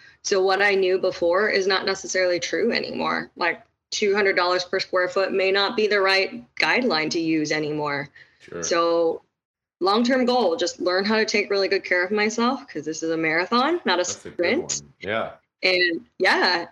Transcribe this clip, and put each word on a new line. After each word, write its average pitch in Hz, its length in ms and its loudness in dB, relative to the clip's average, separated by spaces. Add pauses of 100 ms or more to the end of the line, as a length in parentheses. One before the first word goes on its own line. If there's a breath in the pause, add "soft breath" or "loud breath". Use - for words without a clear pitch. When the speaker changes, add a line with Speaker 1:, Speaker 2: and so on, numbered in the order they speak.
(220 loud breath)
Speaker 1:
So 190 200 0
what 190 180 2
I 202 140 4
knew 190 240 2
before 185 500 2
is 190 180 0
not 190 200 0
necessarily 180 540 -2
true 196 320 -2
anymore. 160 640 -4
Like, 170 260 -4 (300)
two 202 220 0
hundred 196 220 2
dollars 180 280 0
per - 160 -4
square 180 280 -2
foot 190 240 -2
may 190 200 2
not 196 240 0
be 214 100 2
the 202 140 2
right 190 440 0 (120)
guideline 160 540 0
to 175 100 -2
use 160 320 0
anymore. 147 560 -4 (320 loud breath)
Speaker 2:
Sure. - 220 -12
Speaker 1:
So 170 600 2 (580)
long-term 233 460 2
goal, 233 300 2
just 175 240 -4
learn 185 240 0
how 220 120 0
to 220 80 2
take 208 260 -2
really 196 180 0
good 190 160 0
care 180 200 2
of 185 60 -4
myself, 226 580 0
'cause 147 160 -10
this 160 180 -8
is 160 80 -2
a 165 60 0
marathon, 185 680 0
not 196 100 2
a 175 80 0
Speaker 2:
That's - 240 -6
a - 20 -12
good - 60 -16
Speaker 1:
sprint. 196 280 0
Speaker 2:
one. - 380 -8
Yeah. 101 300 -4 (320)
Speaker 1:
And 180 440 0 (120)
yeah, 185 540 2